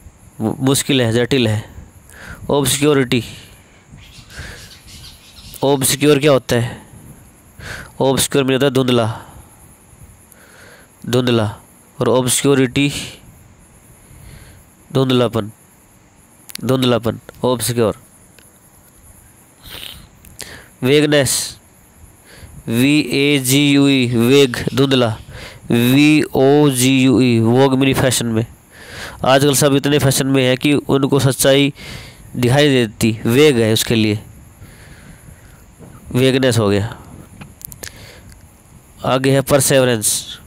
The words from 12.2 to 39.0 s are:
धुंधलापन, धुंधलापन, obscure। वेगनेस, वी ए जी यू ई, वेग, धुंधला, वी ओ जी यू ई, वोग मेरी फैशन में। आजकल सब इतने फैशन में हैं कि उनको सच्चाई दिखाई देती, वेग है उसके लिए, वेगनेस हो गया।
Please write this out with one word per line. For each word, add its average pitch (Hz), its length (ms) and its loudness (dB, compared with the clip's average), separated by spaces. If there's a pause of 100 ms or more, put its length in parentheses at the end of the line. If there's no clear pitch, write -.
धुंधलापन, 123 580 -2 (1120)
धुंधलापन, 117 540 0 (240)
obscure। 120 520 -2 (3000)
वेगनेस, 147 760 0 (1120)
वी 131 460 0
ए 143 260 0
जी 139 320 2
यू 139 160 4
ई, 131 200 2
वेग, 123 500 2 (160)
धुंधला, 123 440 0 (540)
वी 135 520 2 (100)
ओ 143 360 4
जी 131 340 2
यू 131 180 4
ई, 120 180 2
वोग 127 400 2
मेरी 135 140 2
फैशन 123 320 -2
में। 113 200 -2 (800)
आजकल 139 300 2
सब 139 200 2
इतने 143 240 0
फैशन 135 280 0
में 135 160 2
हैं 127 140 0
कि 147 160 0
उनको 139 460 0
सच्चाई 139 540 2 (600)
दिखाई 131 340 2
देती, 113 560 0
वेग 131 340 4
है 110 140 2
उसके 117 220 -2
लिए, 107 240 0 (1900)
वेगनेस 127 460 2
हो 107 120 2
गया। 101 280 -2 (2000)